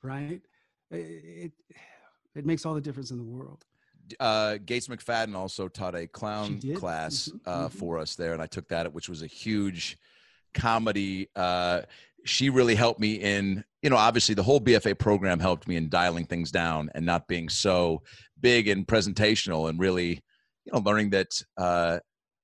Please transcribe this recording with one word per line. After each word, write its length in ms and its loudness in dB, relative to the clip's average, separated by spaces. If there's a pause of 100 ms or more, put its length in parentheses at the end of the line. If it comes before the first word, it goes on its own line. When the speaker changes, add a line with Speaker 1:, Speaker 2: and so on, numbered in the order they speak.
Speaker 1:
right? 380 -8 (500)
It, 60 -10
it, 560 -14 (800)
it 120 -10
makes 200 0
all 80 -4
the 60 -4
difference 300 -10
in 80 -8
the 60 -10
world. 400 -16 (420)
Speaker 2:
D-, 140 -18
uh, 440 0
Gates 240 -4
McFadden 460 -2
also 320 -6
taught 280 -8
a 120 -6
clown 540 -6
Speaker 1:
She 80 -6
did. 80 -4
Speaker 2:
class, 520 -6
Speaker 1:
Mm-hmm. 200 -12
Speaker 2:
uh, 200 -4
Speaker 1:
Mm-hmm. 100 -12
Speaker 2:
for 200 -4
us 180 -8
there, 180 -4
and 80 -6
I 40 -6
took 220 -12
that, 240 -2
which 160 -12
was 140 -12
a 40 -10
huge 720 -4 (560)
comedy, 840 0
uh, 480 0 (420)
she 260 0
really 240 6
helped 240 4
me 160 2
in, 500 0 (180)
you 80 2
know, 60 6
obviously 380 4
the 80 2
whole 160 6
B 160 6
F 120 4
A 100 2
program 420 2
helped 300 0
me 80 -2
in 120 -2
dialing 380 2
things 240 -4
down 460 -2
and 100 -4
not 220 0
being 200 -4
so 540 2 (380)
big 260 6
and 180 2
presentational 840 2
and 100 -2
really, 440 0 (420)
you 80 -8
know, 80 2
learning 300 2
that, 300 0 (160)
uh, 440 2 (440)